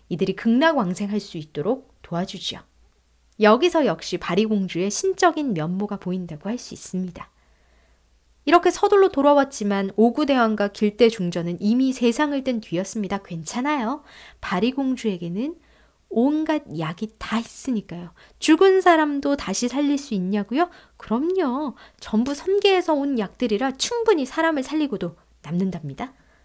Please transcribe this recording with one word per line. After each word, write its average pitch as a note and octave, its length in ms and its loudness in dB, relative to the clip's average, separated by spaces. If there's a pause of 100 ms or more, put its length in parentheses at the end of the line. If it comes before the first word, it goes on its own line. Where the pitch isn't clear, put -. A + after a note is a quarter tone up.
이들이 F#3 260 -2
극락왕생할 A3+ 840 2
수 - 180 -12
있도록 D#3+ 640 -6
도와주지요. - 580 -8 (800)
여기서 C4 460 6
역시 F3 320 -2
바리공주의 F#3+ 720 0
신적인 D#4 640 0
면모가 F#3 440 -4
보인다고 F3+ 520 -8
할 A#3+ 80 -4
수 - 160 -12
있습니다. - 560 -8 (1160)
이렇게 F4 240 6
서둘러 G4 400 4
돌아왔지만 C4+ 880 2
오구대왕과 A3+ 720 2
길대중전은 F3+ 920 0
이미 B3+ 340 2
세상을 C4+ 500 0
뜬 B3 180 -2
뒤였습니다. G3 580 -4
괜찮아요. A#3+ 840 -4 (380)
바리공주에게는 A3+ 1160 -2 (540)
온갖 D4+ 540 0 (140)
약이 E3+ 400 -8
다 - 220 -4
있으니까요. F#3+ 720 -6 (280)
죽은 F#4+ 420 2
사람도 D4 540 2
다시 A#3+ 320 -4
살릴 C#4+ 300 0
수 C#4 160 -8
있냐고요? G#3 560 -2 (280)
그럼요. C#4+ 800 -2 (240)
전부 B3 360 0
선계에서 F#4+ 580 2
온 C#4 240 0
약들이라 A3 600 -2
충분히 A4 480 2
사람을 D#4+ 380 0
살리고도 C4+ 520 -2 (260)
남는답니다. F3 720 -4 (320)